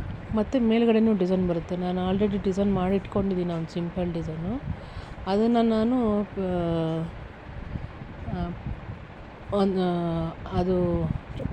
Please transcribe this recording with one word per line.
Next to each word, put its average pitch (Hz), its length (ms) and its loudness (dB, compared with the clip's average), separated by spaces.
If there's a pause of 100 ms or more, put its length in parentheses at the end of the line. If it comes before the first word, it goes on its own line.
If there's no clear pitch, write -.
(360)
ಮತ್ತು 220 240 2
ಮೇಲ್ಗಡೆನೂ 226 540 6
ಡಿಸೈನ್ 185 360 2
ಬರುತ್ತೆ. 170 260 -2
ನಾನು 180 360 0
already 202 320 2
ಡಿಸೈನ್ 196 300 2
ಮಾಡಿ 185 220 2
ಇಟ್ಕೊಂಡಿದ್ದೀನಿ, 190 580 0
ಒಂದು 165 180 -4
ಸಿಂಪಲ್ 175 420 -2
ಡಿಸೈನು. 165 400 -4 (760)
ಅದನ್ನು 226 340 4
ನಾನು, 226 360 4 (240)
ಆ, 190 300 -2 (1900)
ಆ, 175 140 -2 (1000)
ಒಂದು, 196 300 4 (760)
ಅದು 180 160 4 (760)